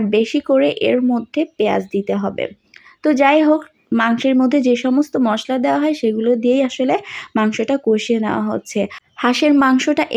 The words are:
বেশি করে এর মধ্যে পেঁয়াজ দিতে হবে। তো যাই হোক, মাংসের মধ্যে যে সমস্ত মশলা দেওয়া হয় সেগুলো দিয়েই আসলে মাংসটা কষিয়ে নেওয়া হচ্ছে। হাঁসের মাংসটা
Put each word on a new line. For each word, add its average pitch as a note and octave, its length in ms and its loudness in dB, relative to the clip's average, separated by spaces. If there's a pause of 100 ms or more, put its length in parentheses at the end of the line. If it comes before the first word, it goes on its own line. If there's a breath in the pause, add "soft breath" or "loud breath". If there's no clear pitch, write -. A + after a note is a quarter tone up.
(140)
বেশি A3+ 260 0
করে C#4 280 2 (200)
এর A#3+ 140 2
মধ্যে B3 380 -2 (160)
পেঁয়াজ G3+ 260 0 (120)
দিতে G3+ 220 -2
হবে। G3 300 -4 (560 soft breath)
তো D4+ 120 0
যাই C#4 280 4
হোক, D4+ 200 2 (300)
মাংসের A#3 480 0
মধ্যে C4 200 2
যে B3 160 2
সমস্ত B3+ 380 0 (120)
মশলা A3 320 -2
দেওয়া C#4 240 0
হয় D4+ 180 0
সেগুলো A3 300 -2 (120)
দিয়েই B3+ 260 2
আসলে C4+ 260 -2 (400 loud breath)
মাংসটা A3 400 -2 (100)
কষিয়ে A3 400 0
নেওয়া G#3+ 260 -2
হচ্ছে। - 300 -6 (420 loud breath)
হাঁসের B3+ 320 2
মাংসটা C#4 500 2 (120)